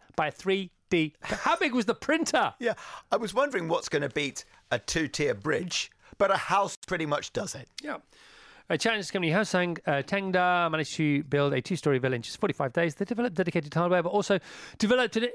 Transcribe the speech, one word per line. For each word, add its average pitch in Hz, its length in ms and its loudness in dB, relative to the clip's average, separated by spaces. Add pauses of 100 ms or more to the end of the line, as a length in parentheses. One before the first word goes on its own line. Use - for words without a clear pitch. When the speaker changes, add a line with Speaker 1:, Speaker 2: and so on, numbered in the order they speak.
(160)
Speaker 1:
by 156 120 0
a - 40 -4
three 190 400 -2 (180)
D. 160 320 2
How - 340 0
big 294 180 0
was 240 120 2
the 233 100 0
printer? 277 640 0
Speaker 2:
Yeah, 233 140 0 (380)
I 202 60 4
was 220 160 -2
wondering 247 340 0
what's 165 220 -2
gonna 143 200 0
beat 143 360 -4 (260)
a 120 80 0
two-tier 147 560 -2
bridge, 147 560 -4 (260)
but 196 140 4
a 185 60 2
house 190 380 0
pretty 170 300 -4
much 147 280 -2
does 202 220 -4
it. 127 120 -14 (140)
Speaker 1:
Yeah. 285 160 -8 (720)
Uh, 240 80 0
Chinese 220 340 0
company 175 200 0
Haosang, 180 540 2
uh, 143 180 2
Tengda 180 680 2
managed 156 240 -2
to 147 300 2
build 143 280 2
a 131 80 0
two-story 147 380 2
villa 131 160 0
in 117 60 -4
just - 180 -12
forty-five 143 340 0
days. 165 220 0
They 202 100 -4
developed 233 300 -2
dedicated 165 380 -2
hardware, 175 300 2
but 170 60 -2
also 202 300 2 (400)
developed 240 380 4
an 226 180 0